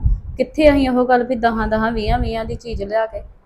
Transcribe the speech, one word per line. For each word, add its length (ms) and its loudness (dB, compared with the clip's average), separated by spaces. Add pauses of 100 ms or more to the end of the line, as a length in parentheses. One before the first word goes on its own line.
(360)
ਕਿੱਥੇ 340 4
ਅਸੀਂ 200 2
ਉਹ 180 2
ਗੱਲ 160 4
ਵੀ 100 -2
ਦਹਾਂ 340 0
ਦਹਾਂ 240 0
ਵੀਹਾਂ 260 0
ਵੀਹਾਂ 260 -4
ਦੀ 100 -8
ਚੀਜ਼ 280 -10
ਲਿਆ 240 -2
ਕੇ 140 -12 (260)